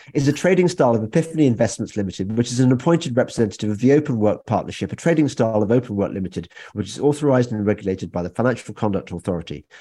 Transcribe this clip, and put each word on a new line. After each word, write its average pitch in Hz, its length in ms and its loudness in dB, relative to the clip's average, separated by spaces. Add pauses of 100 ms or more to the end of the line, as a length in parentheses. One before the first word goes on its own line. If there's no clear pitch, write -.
(140)
is 143 140 2
a 143 40 4
trading 180 360 2
style 123 260 2
of 110 80 0
Epiphany 156 440 2
Investments 117 500 0
Limited, 98 400 -4
which 120 140 0
is 123 100 0
an 131 120 6
appointed 139 440 0
representative 107 540 0
of 104 80 -4
the 120 140 4
Open 147 260 2
Work 104 280 0
Partnership, - 460 -4
a - 40 -8
trading 156 320 2
style 113 340 0
of 104 80 0
Open 120 260 2
Work 98 160 -2
Limited, 92 360 -6 (240)
which 104 160 -6
is - 100 -14
authorised 135 540 2
and 107 120 -2
regulated 95 460 -2
by 87 120 -4
the 87 80 -6
Financial 113 440 -2
Conduct 101 380 -2
Authority. 82 520 -6 (160)